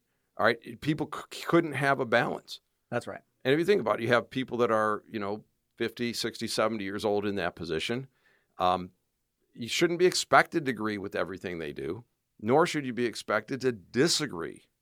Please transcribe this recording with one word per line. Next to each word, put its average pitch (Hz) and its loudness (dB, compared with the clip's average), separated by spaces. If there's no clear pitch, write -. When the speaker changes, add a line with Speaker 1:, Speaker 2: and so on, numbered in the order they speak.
Speaker 1:
All 101 2
right. 120 -2
People 151 -2
c-, - -12
couldn't 165 2
have 139 2
a 135 0
balance. - 0
Speaker 2:
That's 120 -4
right. - -12
Speaker 1:
And 131 4
if 151 4
you 170 0
think 202 4
about 107 0
it, 117 -2
you 113 -2
have 120 4
people 127 -4
that 117 4
are, 107 2
you 107 -8
know, 104 -6
fifty, 117 -4
sixty, 110 -6
seventy 110 0
years 98 -6
old 104 2
in 101 -2
that 85 -2
position. 85 -4
Um, 90 2
you 120 -10
shouldn't 170 0
be 180 6
expected 160 2
to 131 0
agree 107 -2
with 98 -8
everything 90 -4
they 76 -6
do, 82 -8
nor 135 4
should 151 -4
you 127 -6
be 120 -2
expected 110 -4
to 127 2
disagree 107 -2